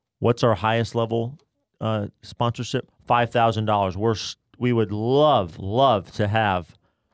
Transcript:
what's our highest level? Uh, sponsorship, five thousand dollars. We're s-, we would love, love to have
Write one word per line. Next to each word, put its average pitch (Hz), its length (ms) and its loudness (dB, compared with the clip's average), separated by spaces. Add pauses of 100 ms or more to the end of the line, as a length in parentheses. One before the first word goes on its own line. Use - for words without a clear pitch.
(200)
what's 120 240 0
our 113 120 4
highest 110 400 -2
level? 117 420 -4 (440)
Uh, 107 260 -2 (140)
sponsorship, - 680 -6 (160)
five 120 260 2
thousand 113 340 2
dollars. 101 320 0
We're 113 140 0
s-, - 240 -6 (220)
we 123 160 0
would 110 180 0
love, 117 680 2
love 107 540 0
to 104 140 -2
have 98 500 -2 (360)